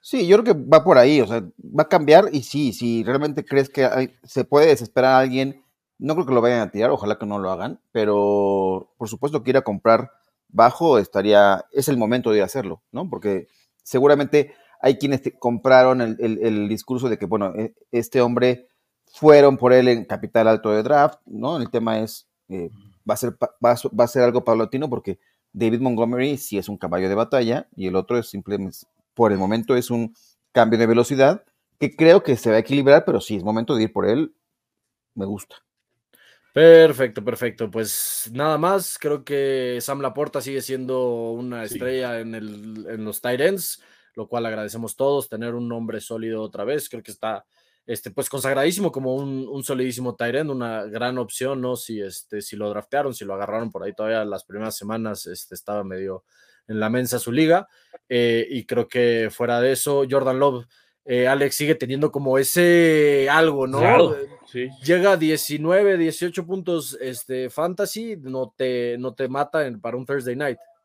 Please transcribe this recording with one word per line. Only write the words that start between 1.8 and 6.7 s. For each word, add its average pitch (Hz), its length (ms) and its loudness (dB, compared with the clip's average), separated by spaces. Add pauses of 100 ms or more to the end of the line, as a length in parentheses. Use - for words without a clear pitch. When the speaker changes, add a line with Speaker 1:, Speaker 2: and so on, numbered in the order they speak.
Speaker 1:
a - 40 -10
cambiar, 170 440 6
y 143 100 -2
sí, 143 300 -2
si 117 320 -4
realmente 139 400 -2
crees 139 240 2
que 135 160 0
hay, 131 300 0 (100)
se 127 200 -4
puede 151 240 6
desesperar 127 440 2
a 131 60 8
alguien 135 440 -2 (400)
no 151 120 -2
creo 160 120 -2
que 131 80 0
lo 120 60 4
vayan 120 200 2
a 101 100 -4